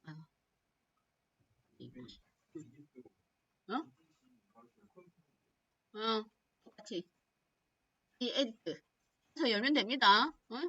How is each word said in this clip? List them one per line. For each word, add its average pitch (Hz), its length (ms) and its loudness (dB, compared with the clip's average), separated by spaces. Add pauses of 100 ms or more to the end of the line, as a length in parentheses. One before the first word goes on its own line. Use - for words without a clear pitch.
아. 156 220 -16 (3500)
어? 202 40 -6 (2250)
어, 220 300 -2 (380)
똑같이. - 400 -12 (1160)
이 247 100 -4
에디트. - 520 -4 (540)
해서 294 140 0
열면 233 240 2
됩니다. 233 540 6
어? 262 420 -10